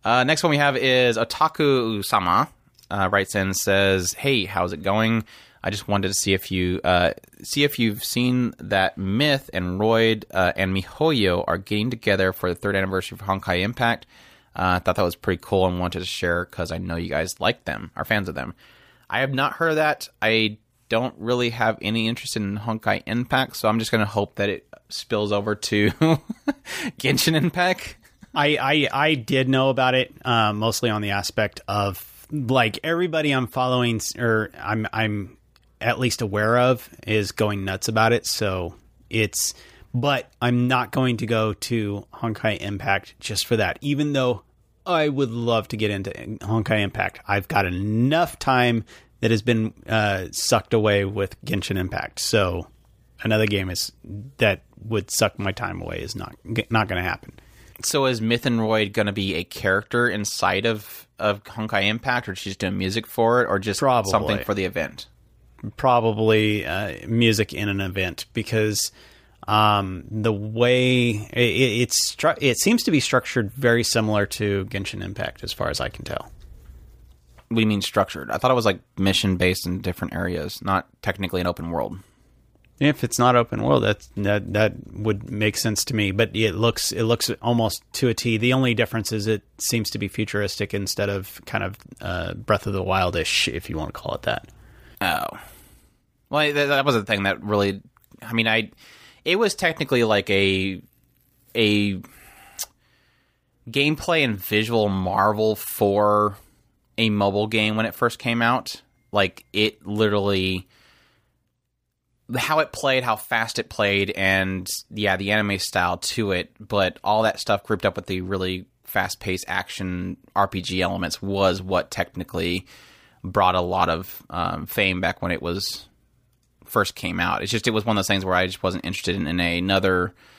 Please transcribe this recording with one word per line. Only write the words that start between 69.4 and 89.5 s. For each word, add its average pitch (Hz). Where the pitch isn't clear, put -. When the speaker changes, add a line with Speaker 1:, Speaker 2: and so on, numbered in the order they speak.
Speaker 2:
um, 101
the 110
way 120
it, 104
it, 120
it's -
stru-, -
it 135
seems 226
to -
be 151
structured 123
very 120
similar 107
to 101
Genshin 98
Impact, -
as -
far -
as -
I 62
can -
tell. -
Speaker 1:
What 117
do 113
you 107
mean 104
structured? 76
I 62
thought 127
it 127
was, 117
like, 95
mission-based 92
in 90
different -
areas, 87
not 95
technically 95
an 87
open 85
world. 69
Speaker 2:
If 139
it's -
not 123
open 117
world, 131
that's, 104
that, 101
that 104
would 104
make 107
sense 110
to -
me. 104
But 110
it 107
looks, 113
it 117
looks 117
almost 117
to -
a 117
T. 113
The 120
only 131
difference 110
is 107
it 107